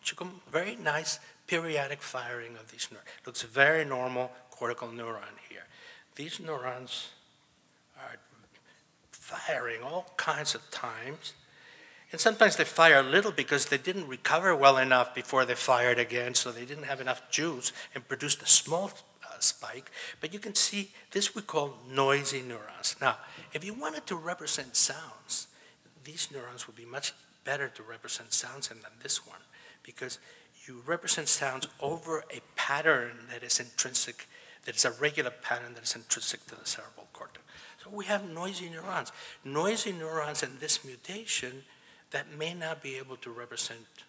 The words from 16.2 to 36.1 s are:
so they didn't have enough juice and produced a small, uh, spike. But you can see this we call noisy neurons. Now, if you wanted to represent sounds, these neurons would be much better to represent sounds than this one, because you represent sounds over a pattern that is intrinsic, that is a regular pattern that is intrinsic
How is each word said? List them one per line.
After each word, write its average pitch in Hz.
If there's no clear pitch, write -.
so 123
they 117
didn't 147
have 135
enough 127
juice 151
and 127
produced 143
a -
small, 175
uh, -
spike. -
But 160
you 208
can 208
see 202
this -
we 220
call 143
noisy 135
neurons. 117
Now, 131
if 156
you 208
wanted 285
to 196
represent 156
sounds, -
these 160
neurons 123
would 107
be 113
much 123
better 139
to -
represent 113
sounds -
than 113
this -
one, -
because -
you 123
represent 165
sounds 135
over 160
a 123
pattern 131
that 120
is 120
intrinsic, -
that 123
is -
a -
regular 135
pattern 120
that 117
is -
intrinsic -